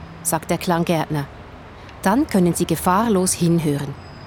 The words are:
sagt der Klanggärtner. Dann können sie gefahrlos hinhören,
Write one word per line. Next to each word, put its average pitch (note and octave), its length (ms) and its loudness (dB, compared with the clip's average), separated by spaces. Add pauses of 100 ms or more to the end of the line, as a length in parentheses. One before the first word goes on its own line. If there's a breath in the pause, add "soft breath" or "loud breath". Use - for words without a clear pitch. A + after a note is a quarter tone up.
(240)
sagt - 260 -2
der F3 80 0
Klanggärtner. D#3+ 720 0 (720 loud breath)
Dann A#3 240 4
können F3 300 4
sie F3 100 0
gefahrlos F#3 680 2
hinhören, D3+ 600 2 (340)